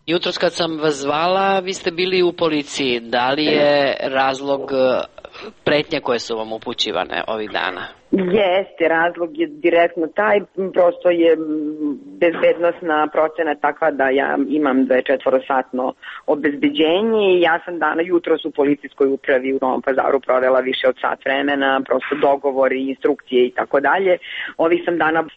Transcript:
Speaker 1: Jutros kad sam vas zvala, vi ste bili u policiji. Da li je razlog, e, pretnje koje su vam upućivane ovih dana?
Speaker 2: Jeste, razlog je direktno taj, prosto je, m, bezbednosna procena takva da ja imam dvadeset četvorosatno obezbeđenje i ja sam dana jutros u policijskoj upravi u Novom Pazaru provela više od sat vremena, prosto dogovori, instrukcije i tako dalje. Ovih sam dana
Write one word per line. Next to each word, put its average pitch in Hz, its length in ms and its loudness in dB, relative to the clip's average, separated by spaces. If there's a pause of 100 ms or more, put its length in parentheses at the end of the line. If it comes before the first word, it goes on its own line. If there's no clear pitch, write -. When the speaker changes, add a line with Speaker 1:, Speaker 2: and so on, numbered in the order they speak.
Speaker 1:
Jutros 175 320 -4
kad 170 160 0
sam 165 240 -4
vas 151 160 0
zvala, 180 680 0
vi 185 120 -8
ste 185 180 -4
bili 180 320 0
u 175 100 2
policiji. 143 680 -2
Da 120 300 0
li 151 140 0
je 147 560 2
razlog, 135 600 -2 (120)
e, 131 280 2 (640)
pretnje 151 360 0
koje 120 180 -2
su 113 180 -6
vam 110 160 -6
upućivane 92 760 -4
ovih 107 240 -6
dana? 92 320 -4 (280)
Speaker 2:
Jeste, 185 760 0
razlog 170 500 0
je 165 80 0
direktno 165 600 2
taj, 208 340 0 (320)
prosto 175 380 2
je, 165 220 4
m, 156 80 2 (800)
bezbednosna 165 920 2
procena 156 420 0
takva 151 360 0
da 135 180 -2
ja 139 280 0 (120)
imam 143 280 0 (100)
dvadeset 127 200 2
četvorosatno 131 880 -2 (320)
obezbeđenje 156 960 0 (120)
i 175 40 2
ja 170 240 2
sam 175 140 -10
dana 156 240 0
jutros 170 420 0
u 156 60 -6
policijskoj 139 580 0
upravi 135 460 0
u 135 80 -2
Novom 127 200 -2
Pazaru 135 380 0
provela 127 400 2
više 127 280 0
od 123 120 0
sat 139 240 -2
vremena, 135 640 0
prosto 127 360 -2
dogovori, 135 640 2
instrukcije 131 580 0
i 123 40 -4
tako 113 300 0
dalje. 175 380 2 (380)
Ovih 170 280 2
sam 175 140 -2
dana 160 260 2 (120)